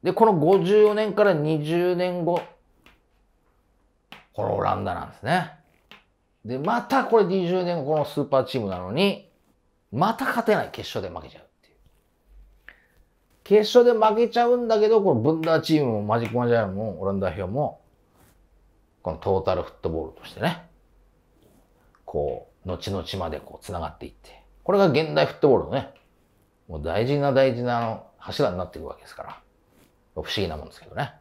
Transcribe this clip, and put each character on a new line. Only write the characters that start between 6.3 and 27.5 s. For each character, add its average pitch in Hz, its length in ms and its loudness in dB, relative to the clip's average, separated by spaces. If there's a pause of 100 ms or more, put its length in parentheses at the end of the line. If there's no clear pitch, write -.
で、 120 140 -6
ま 214 240 -2
た 269 220 0
こ 226 140 4
れ 208 60 6
二 185 220 0
十 180 180 0
年 175 200 -2
後、 143 80 -2
こ 156 60 2
の 143 60 0
ス 147 160 -6
ー 139 40 0
パ 135 160 2
ー 127 40 0
チ 131 140 -6
ー - 40 -2
ム 98 80 -4
な 92 80 -6
の 90 140 -8
に、 185 380 -2 (600)
ま 190 220 0
た 262 100 -8
勝 240 220 -2
て 214 80 4
な 139 100 0
い、 - 80 -12
決 - 160 -12
勝 107 140 -6
で 90 120 -10
負 85 100 -12
け - 40 -20
ち - 80 -20
ゃ - 40 -20
う - 20 -20
っ - 40 -20 (140)
て - 80 -20
い - 40 -20
う。 - 20 -20 (1700)
決 214 320 4
勝 240 80 8
で 240 80 6
負 220 240 4
け 233 160 2
ち 233 80 2
ゃ 240 80 4
う 247 80 4
ん 240 120 -2
だ 220 120 4
け 214 80 4
ど、 220 140 4
こ 180 120 2
の 113 60 0
ブ 135 140 2
ン 160 80 -4
ダ 160 160 2
ー - 20 2
チ 160 140 0
ー 151 100 4
ム 120 80 0
も 104 100 -2
マ 107 160 0
ジ 117 80 -2
ッ 107 40 -8
ク・ 113 60 -4
マ 120 120 0
ジ 117 60 4
ャ 113 100 2
ー - 20 -4
ル 92 60 -6
も 98 280 -6
オ 95 60 -4
ラ 98 60 0
ン 98 80 -2
ダ 95 100 0
代 95 120 -8
表 92 100 -6
も、 139 300 -6 (1200)
こ 87 100 -6
の 78 60 -10
ト 95 200 0
ー 92 40 -4
タ 92 120 0
ル 90 80 -4
フ - 80 -10
ッ - 120 -20
ト 87 80 -4
ボ 82 160 -6
ー - 80 -16
ル - 40 -20
と - 60 -20
し - 100 -20
て - 60 -12
ね、 170 260 -4 (1400)
こ 71 420 -6 (160)
う、 92 40 -10
後 90 220 -8
々 95 140 -6 (140)
ま 87 100 -6
で 71 120 -10
こ - 200 -20
う、 - 40 -20
繋 90 160 -10
が 78 80 -8
っ - 100 -16
て - 80 -16
い - 40 -16
っ - 20 -20
て、 - 300 -20 (200)
こ - 100 -2
れ 202 60 2
が 196 100 4
現 151 260 0
代 147 120 4
フ - 80 -8
ッ - 60 -20
ト 151 80 4
ボ 123 80 8
ー - 20 4
ル 82 60 -2
の - 80 -8
ね、 127 200 -6 (760)
も 80 100 -12
う 71 40 -10
大 87 240 -2
事 143 120 0
な 143 140 0
大 135 220 4